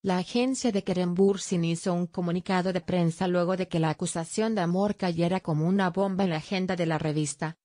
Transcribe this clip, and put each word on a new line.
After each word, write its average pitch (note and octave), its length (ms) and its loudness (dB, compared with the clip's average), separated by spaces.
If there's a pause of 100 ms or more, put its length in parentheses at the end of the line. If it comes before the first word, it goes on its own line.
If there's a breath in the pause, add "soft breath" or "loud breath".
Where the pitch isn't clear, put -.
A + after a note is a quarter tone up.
La F#3 140 0
agencia B3 540 0
de G3 120 -2
Kerem F3+ 300 0
Bürsin F#3 500 2
hizo E3 300 0
un F3 140 0
comunicado F3+ 640 -2
de F3+ 80 0
prensa F3 460 0
luego F3+ 280 2
de F3+ 120 -4
que E3+ 120 -2
la D#3+ 120 2
acusación G#3+ 640 -2
de G3 60 0
amor F#3+ 340 0
cayera F3 460 0
como D#3 260 0
una F#3 240 2
bomba F#3+ 320 0
en F3+ 80 2
la D#3 60 -2
agenda F#3 380 -2
de E3+ 120 0
la D#3+ 100 0
revista. D#3 680 -2